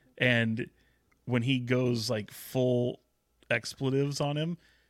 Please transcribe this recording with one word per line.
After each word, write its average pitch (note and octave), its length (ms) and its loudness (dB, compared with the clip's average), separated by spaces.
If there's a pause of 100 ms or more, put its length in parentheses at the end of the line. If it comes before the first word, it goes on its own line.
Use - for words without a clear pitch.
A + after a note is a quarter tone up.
(180)
and A#2 500 2 (560)
when A#2+ 180 2
he C3 160 2
goes, B2 500 0
like, G#2+ 220 -4
full B2+ 680 0 (500)
expletives C#3 680 -2
on D3 160 -2
him, E3 200 -4 (340)